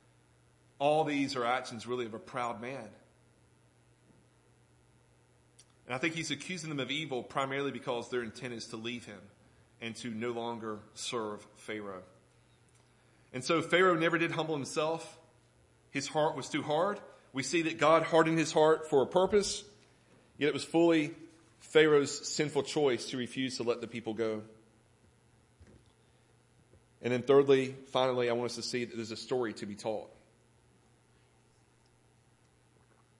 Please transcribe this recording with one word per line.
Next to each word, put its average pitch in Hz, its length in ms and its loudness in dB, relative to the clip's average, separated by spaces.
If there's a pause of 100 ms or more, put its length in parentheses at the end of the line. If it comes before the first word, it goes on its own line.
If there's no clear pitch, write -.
(800)
All 151 240 4
these 143 320 -2
are 123 100 0
actions 120 420 -2
really 123 180 -4
of 107 80 -10
a 113 60 -10
proud 117 420 -8
man. 120 280 -12 (3000)
And 123 100 -6
I 131 40 -6
think 160 160 -2
he's 156 160 -6
accusing 156 380 -8
them 147 100 -4
of 127 120 -4
evil 139 320 -4
primarily 139 480 -4
because 120 380 -6
their 123 140 -2
intent 120 300 -10
is 113 140 -12
to - 80 -12
leave 113 300 -10
him 101 160 -16 (600)
and 113 160 -8
to 123 120 -8
no 113 220 -4
longer 117 480 -6 (160)
serve 107 500 -8 (100)
Pharaoh. 101 480 -12 (1300)
And 127 100 -8
so 160 180 0
Pharaoh 180 340 4
never 165 220 2
did 160 140 0
humble 151 240 -4
himself. 151 600 -4 (760)
His 139 160 -4
heart - 280 0
was 127 140 -8
too 151 120 -2
hard. 165 380 0 (340)
We 131 100 -4
see 170 200 0
that 156 140 -2
God 156 260 6
hardened 160 340 4
his 156 140 2
heart 156 380 6
for 139 120 6
a 120 60 2
purpose, 190 560 2 (760)
yet 139 100 2
it 147 60 2
was 135 100 -4
fully 165 500 4 (460)
Pharaoh's 151 680 4
sinful 147 360 0
choice 135 460 2
to 135 80 -6
refuse 127 400 -6
to 123 60 -6
let 113 180 0
the 117 60 -8
people 113 260 -8
go. 110 300 -2 (2500)
And 120 120 0
then 123 80 0
thirdly, 135 540 6 (160)
finally, 127 380 2
I 117 40 0
want 120 180 -2
us - 40 -8
to 113 80 -8
see 123 220 -4
that 104 100 -14
there's 113 160 -6
a 107 60 -8
story 123 380 -4
to - 100 -10
be 101 100 -10
taught. 107 340 -8 (3000)